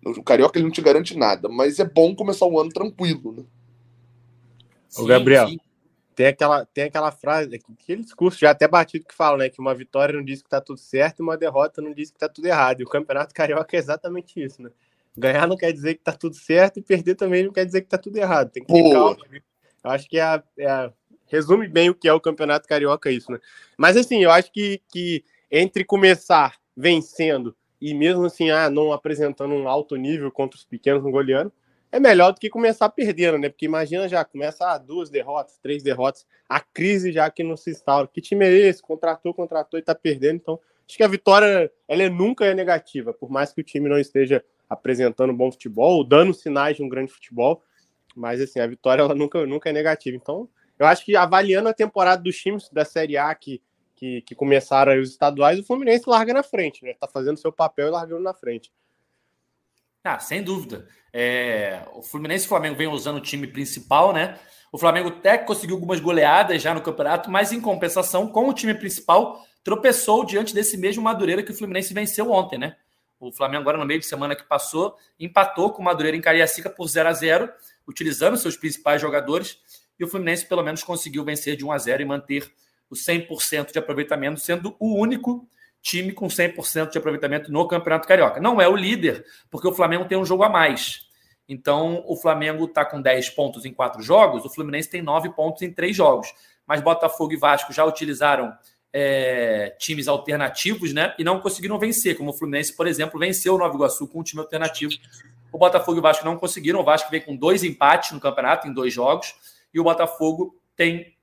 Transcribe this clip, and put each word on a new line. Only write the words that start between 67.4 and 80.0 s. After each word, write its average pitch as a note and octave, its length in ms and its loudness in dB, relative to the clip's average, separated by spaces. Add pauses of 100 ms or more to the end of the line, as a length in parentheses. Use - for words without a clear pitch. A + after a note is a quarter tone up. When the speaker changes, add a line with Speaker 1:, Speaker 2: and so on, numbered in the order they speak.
Speaker 3:
em A#3 80 -6
compensação, F#3 680 -2
com A3 200 0
o C#4 60 -2
time A3 200 -4
principal, G3+ 720 0 (200)
tropeçou A#3+ 600 2
diante G#3+ 300 -4
desse G#3 240 -4
mesmo G#3 260 -4
Madureira G3 400 -2
que G#3+ 80 -12
o G#3+ 40 -10
Fluminense F#3+ 380 -8
venceu G#3 380 -4
ontem, F#3+ 260 -2
né? C#3 180 -10 (440)
O B2 120 -14
Flamengo C#3 300 -4
agora D3 160 0
no D3+ 80 -4
meio D3+ 140 -2
de D#3 60 -12
semana C#3+ 300 -6
que - 80 -20
passou, D#3 520 -4 (240)
empatou F#3+ 520 0
com G3 100 -12
o F3+ 40 -4
Madureira D#3 300 0
em E3 60 -6
Cariacica E3 480 2
por F3 180 -12
zero D#3+ 220 2
a E3+ 40 0
zero, E3 360 0 (380)
utilizando D#3+ 500 -2
seus E3+ 180 -4
principais D3 460 -2
jogadores, D3 560 -4 (420)
e F3 40 -6